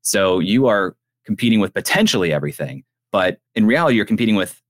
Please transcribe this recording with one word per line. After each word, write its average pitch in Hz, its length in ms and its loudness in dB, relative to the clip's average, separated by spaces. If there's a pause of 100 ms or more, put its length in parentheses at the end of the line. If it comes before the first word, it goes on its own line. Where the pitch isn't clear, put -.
So 95 360 0
you 107 280 0
are 101 300 0 (280)
competing 110 360 0
with 98 120 -2
potentially 101 600 0
everything, 71 520 -6 (260)
but 92 280 0 (160)
in 110 100 0
reality, 135 320 2
you're 101 80 2
competing 110 300 0
with 95 360 -4